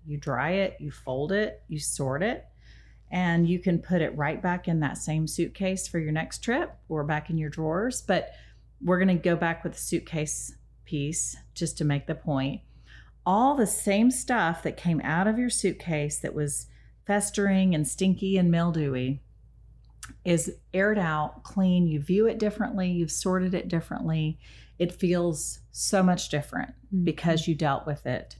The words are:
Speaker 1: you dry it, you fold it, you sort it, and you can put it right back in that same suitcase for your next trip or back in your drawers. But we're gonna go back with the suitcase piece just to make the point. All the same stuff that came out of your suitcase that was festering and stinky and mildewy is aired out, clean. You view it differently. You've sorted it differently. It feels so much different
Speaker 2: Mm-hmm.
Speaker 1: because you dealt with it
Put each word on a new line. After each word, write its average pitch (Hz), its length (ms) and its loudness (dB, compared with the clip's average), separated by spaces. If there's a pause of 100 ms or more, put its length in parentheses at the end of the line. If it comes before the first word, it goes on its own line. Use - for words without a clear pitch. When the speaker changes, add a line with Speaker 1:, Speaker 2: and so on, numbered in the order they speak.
Speaker 1:
you 147 100 -6
dry 143 360 -2
it, 196 280 0
you 147 100 -8
fold 139 420 -4
it, 214 360 -2
you 151 100 -6
sort 139 440 -4
it, 240 240 -2 (640)
and 170 380 2
you 180 100 2
can 175 220 0
put 175 220 2
it - 140 -2
right 151 240 -2
back 180 280 -2
in 165 120 2
that 143 180 0
same 160 280 -2
suitcase 185 600 -4
for 170 100 -4
your 151 140 -2
next 160 320 -4
trip 262 320 -2 (120)
or 156 160 -2
back 151 260 -2
in 165 80 0
your 151 120 -4
drawers. 170 520 -2
But - 280 0 (520)
we're 180 160 4
gonna 185 180 4
go 170 200 2
back 165 280 -2
with - 100 -6
the - 60 -14
suitcase - 760 -4 (300)
piece 151 520 -4 (180)
just 165 240 -4
to 160 60 -2
make 143 220 0
the 156 80 -4
point. 139 460 -2 (680)
All 233 300 4
the 233 100 4
same 214 440 4
stuff 190 520 0
that - 140 -4
came 165 260 0
out 170 240 0
of 220 120 2
your 247 120 0
suitcase 151 680 -2
that 156 140 -6
was 147 320 -4 (400)
festering 196 680 2
and 151 120 2
stinky 190 520 2
and 175 120 6
mildewy 147 720 0 (1000)
is 170 280 2 (200)
aired 202 260 2
out, 156 440 -2
clean. 180 440 4
You 151 140 0
view 196 260 2
it 220 120 0
differently. 202 520 -2
You've 170 220 0
sorted 185 420 0
it 180 140 -4
differently. 160 680 -2 (400)
It 170 140 0
feels 175 680 0 (120)
so - 300 0
much 180 260 2
different 143 420 -4 (220)
Speaker 2:
Mm-hmm. 180 120 2
Speaker 1:
because 165 420 0
you 165 80 2
dealt 143 320 0
with 139 180 -6
it 127 360 -6